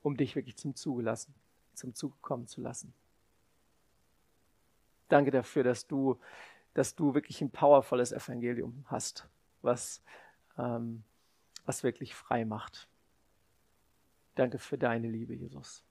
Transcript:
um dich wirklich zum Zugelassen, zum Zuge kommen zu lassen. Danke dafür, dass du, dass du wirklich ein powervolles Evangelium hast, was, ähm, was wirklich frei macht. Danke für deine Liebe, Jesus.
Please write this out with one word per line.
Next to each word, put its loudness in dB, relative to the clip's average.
um -2
dich 0
wirklich -6
zum -8
Zugelassen, -4
zum -12
Zuge -8
kommen -6
zu -14
lassen. -10
Danke 6
dafür, 0
dass 2
du, 0
dass 0
du 2
wirklich -2
ein -2
powervolles 8
Evangelium -6
hast, -8
was, 0
ähm, -4
was -4
wirklich -4
frei -2
macht. -8
Danke 0
für -8
deine 0
Liebe, -6
Jesus. -14